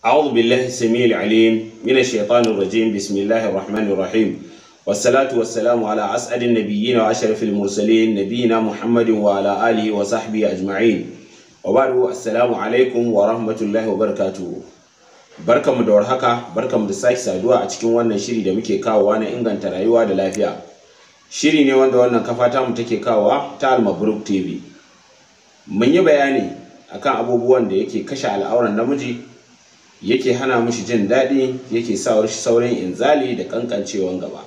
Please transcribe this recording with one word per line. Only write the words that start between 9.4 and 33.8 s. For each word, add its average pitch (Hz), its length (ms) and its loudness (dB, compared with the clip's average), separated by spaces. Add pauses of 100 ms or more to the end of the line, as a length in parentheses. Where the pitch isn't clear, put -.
آله 107 220 0
وصحبه 107 480 -2 (120)
أجمعين. 98 460 0 (680)
وبعد، 127 280 2 (240)
السلام 120 380 0
عليكم 117 480 0 (100)
ورحمة 110 480 0
الله 110 280 -2
وبركاته. 95 640 -4 (960)
Barkamu 127 400 2
da 107 60 2
warhaka, 110 480 2 (140)
barkamu 110 340 -2
da 95 60 -4
sake - 220 2
saduwa - 460 0
a - 60 -4
cikin 113 260 -2
wannan 113 240 0
shiri 110 260 -4
da 92 80 0
muke 104 260 -2
kawowa 107 400 2
na 110 120 -2
inganta 107 400 -4
rayuwa 110 360 2
da 95 80 0
lafiya. 92 420 -2 (720)
Shiri 151 340 2
ne 135 80 4
wanda 131 260 4
wannan 120 260 2
kafa 120 260 0
tamu 127 260 -2
take 117 240 -4
kawowa 131 580 0
ta 131 120 0
Al 120 100 2
Mabruk 101 440 -2
T 98 160 -2
V. 80 200 -8 (1040)
Mun 117 280 2
yi 185 60 6
bayani 139 500 2 (420)
akan 127 240 -2
abubuwan 120 520 2
da 95 80 -2
yake 107 280 -4
kashe 135 240 -6
al'auran 104 480 0
namiji, 120 400 -2 (840)
yake 127 300 0
hana 120 280 0
mishi 117 220 -2
jin 107 260 0
daɗi, 131 460 2 (180)
yake 117 240 -2
sa 110 320 0
shi - 60 -6
saurin 120 420 0
inzali 123 600 0
da - 80 -6
kankancewan 101 760 -4